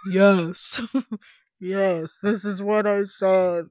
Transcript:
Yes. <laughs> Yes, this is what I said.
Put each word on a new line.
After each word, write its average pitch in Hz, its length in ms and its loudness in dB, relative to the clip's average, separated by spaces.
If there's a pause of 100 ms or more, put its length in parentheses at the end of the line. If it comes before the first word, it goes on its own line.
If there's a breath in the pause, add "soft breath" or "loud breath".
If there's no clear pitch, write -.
Yes. 190 760 2 (140)
<laughs> 233 260 -6 (380 soft breath)
Yes, 185 640 -2
this 202 220 -2
is 196 180 -6
what 208 240 0
I 202 180 0
said. 185 680 0